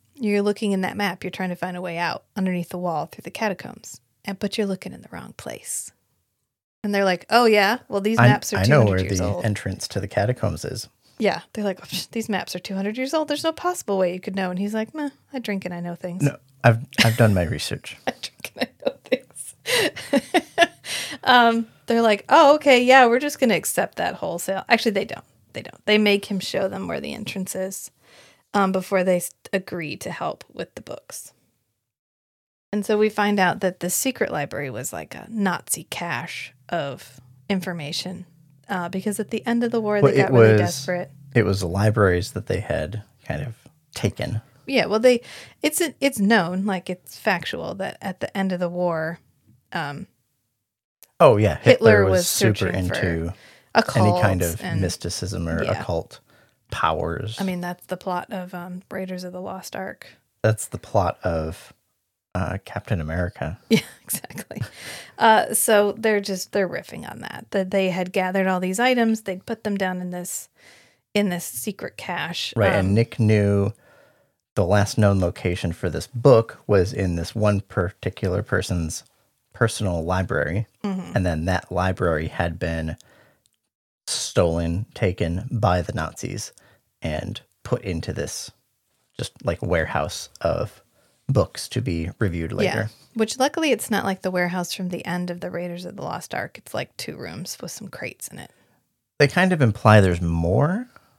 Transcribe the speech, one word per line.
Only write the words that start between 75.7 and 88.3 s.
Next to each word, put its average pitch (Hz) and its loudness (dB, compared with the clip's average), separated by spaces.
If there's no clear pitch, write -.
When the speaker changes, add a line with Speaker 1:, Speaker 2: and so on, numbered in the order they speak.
Speaker 2:
for 90 -6
this - -4
book 117 6
was 98 4
in 92 0
this 85 -4
one 104 2
particular 95 -2
person's 87 -2
personal 90 0
library, 87 0
Speaker 1:
Mm-hmm. 190 -6
Speaker 2:
and 98 2
then 80 -2
that 92 -2
library 90 0
had 85 -4
been 82 -4
stolen, 85 0
taken 95 -2
by 101 2
the - -6
Nazis, - -8
and 82 -6
put - -2
into 87 -4
this - -8